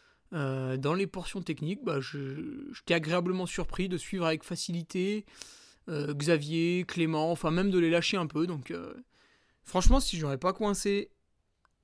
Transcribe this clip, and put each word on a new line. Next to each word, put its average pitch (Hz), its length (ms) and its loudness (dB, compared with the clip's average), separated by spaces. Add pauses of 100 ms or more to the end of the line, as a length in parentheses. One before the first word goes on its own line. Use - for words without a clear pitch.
(340)
euh, 135 440 -4
dans 143 160 0
les 190 140 0
portions 190 340 -8
techniques, 165 420 -6
bah, 160 160 -2
je, 139 760 -8
j'étais - 200 -2
agréablement 175 520 0
surpris 185 440 -4
de 180 80 -2
suivre 180 280 -4
avec 160 180 0
facilité, 180 840 -4 (640)
euh, 147 240 -4
Xavier, 165 760 2
Clément, 160 440 2
enfin 165 200 0
même 190 200 2
de 180 80 4
les 170 100 4
lâcher 170 280 2
un 170 100 0
peu. 156 200 0
Donc, 160 240 -6
euh, 170 220 -10 (680)
franchement, 208 360 8
si - 180 -2
j'aurais 143 200 -2
pas 180 160 0
coincé 202 580 0 (720)